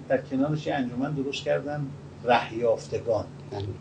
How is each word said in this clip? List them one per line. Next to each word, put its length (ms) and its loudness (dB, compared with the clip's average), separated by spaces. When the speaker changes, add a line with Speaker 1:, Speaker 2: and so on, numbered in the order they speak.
Speaker 1:
در 120 4
کنارش 460 0
یه 80 2
انجمن 380 0
درست 300 -2
کردن، 420 0
رهیافتگان. 1000 2
Speaker 2:
بله. 100 -4